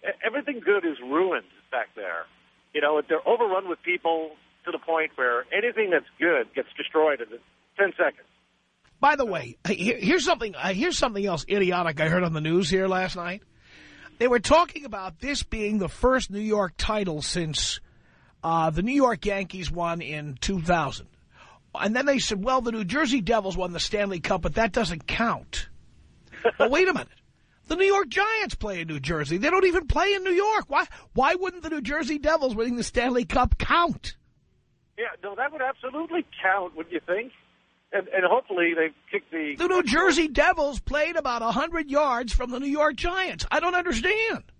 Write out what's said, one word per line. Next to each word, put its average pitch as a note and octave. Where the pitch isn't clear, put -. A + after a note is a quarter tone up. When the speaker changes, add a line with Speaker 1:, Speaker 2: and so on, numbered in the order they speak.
Speaker 1:
E-, F3+
everything B3
good G3
is D#3
ruined D3
back A#2
there. E2+
You D3+
know, D3
they're D#3+
overrun G3
with E3
people E3
to E3+
the D#3
point D#3+
where B2
anything G#3+
that's D#3
good D3+
gets C3
destroyed D#3
in A2+
ten G3
seconds. E3
Speaker 2:
By C#4+
the C4+
way, D3+
he-, F#3+
here's D4+
something, A#3+
uh, D#3
here's C#4+
something G3+
else E3+
idiotic F3+
I D#3
heard F3+
on E3+
the D#3
news E3
here F#3+
last F#3
night. F3
They A#3
were A#3+
talking D#4
about F#3+
this C#4
being G#3+
the F3
first B3
New G3+
York G#3
title F#3+
since, D#3
uh, E3
the D#3
New A#3
York B3+
Yankees F#3+
won E3+
in D3
two G3
thousand. D#3+
And G#3+
then C4
they C#4
said, G3+
"Well, C4
the A#3
New A3
Jersey C4
Devils F#3+
won F3+
the E3+
Stanley G3
Cup, F#3
but E3+
that A3
doesn't F3
count." -
Speaker 1:
<laughs> -
Speaker 2:
Well, A3
wait E4+
a F#4
minute. -
The D#4+
New F#4
York G4
Giants G#4
play G3+
in E3
New D3+
Jersey. D3+
They B3
don't F#4+
even F4
play F#4
in G4
New F#4+
York. G4+
Why, D4+
why C4+
wouldn't F4+
the D#4+
New D4+
Jersey D4
Devils C#4+
winning A#3+
the A3+
Stanley B3
Cup -
count? -
Speaker 1:
Yeah, A3
no, G3+
that C4
would D#4
absolutely C#4+
count, F#3
wouldn't D#3+
you F3
think? A3
And, F#3+
and F#3
hopefully F3
they D#3+
kick G3+
the D#3
Speaker 2:
The F4
New F#4
Jersey D#4+
Devils D4
played D4+
about C4
a A3+
hundred D#4
yards C4
from B3
the B3
New C#4
York D4
Giants. F4
I D4
don't F4
understand. F4+